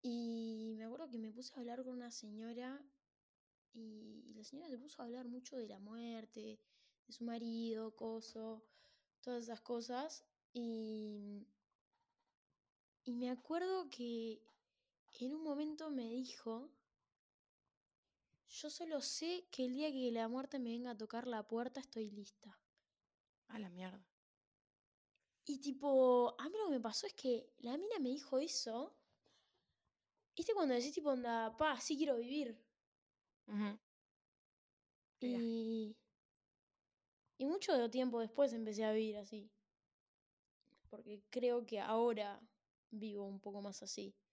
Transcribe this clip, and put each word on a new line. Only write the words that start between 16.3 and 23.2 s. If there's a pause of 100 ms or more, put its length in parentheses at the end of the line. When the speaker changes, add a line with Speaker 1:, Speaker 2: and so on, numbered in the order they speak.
Speaker 1:
"Yo
solo
sé
que
el
día
que
la
muerte
me
venga
a
tocar
la
puerta
estoy
lista". (960)